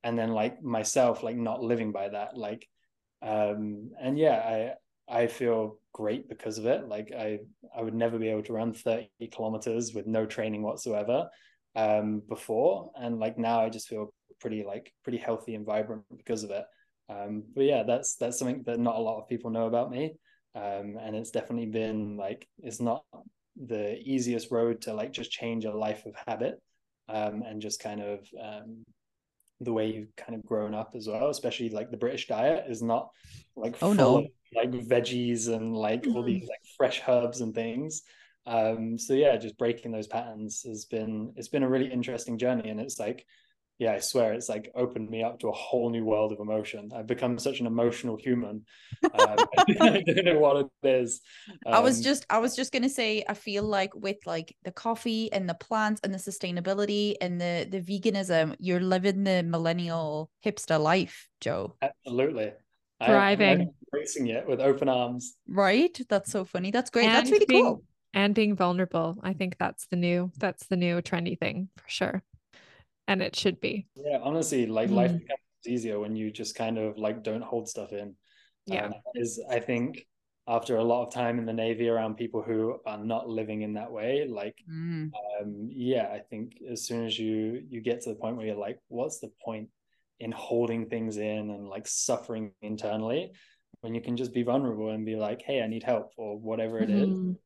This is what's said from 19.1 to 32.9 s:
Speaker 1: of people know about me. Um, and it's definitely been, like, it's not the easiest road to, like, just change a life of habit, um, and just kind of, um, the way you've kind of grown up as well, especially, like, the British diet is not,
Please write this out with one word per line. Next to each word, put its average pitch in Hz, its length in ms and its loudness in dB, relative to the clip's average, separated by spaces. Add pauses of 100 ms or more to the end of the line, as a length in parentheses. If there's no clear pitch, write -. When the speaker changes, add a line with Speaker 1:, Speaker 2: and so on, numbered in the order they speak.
Speaker 1:
of - 80 -20
people 117 220 -4
know 113 160 0
about 120 240 0
me. 156 240 -6 (400)
Um, 101 440 -8
and 110 160 -10
it's 110 160 -8
definitely 117 360 -4
been, 107 500 -4
like, 101 300 -8 (120)
it's 117 200 -12
not 120 260 -2 (500)
the 107 440 -4
easiest 123 520 -2
road 117 320 0
to, 110 100 -6
like, 107 180 -6
just - 200 -8
change 117 340 -4
a 107 60 -4
life 107 340 -4
of 107 100 -16 (120)
habit, 113 340 -4 (460)
um, 107 360 -4
and 110 180 -10
just 104 180 -8
kind 104 220 -8
of, 101 260 -8 (140)
um, 110 420 -14 (760)
the 120 100 -4
way 110 180 0
you've 107 280 -8
kind - 180 -12
of 110 100 -12
grown 107 280 -2
up 110 220 -8
as 110 120 -8
well, 110 220 0
especially, 120 400 -4
like, 107 220 -6
the 117 60 -8
British 120 300 -2
diet 127 420 2
is 113 120 -6
not, 117 280 0 (460)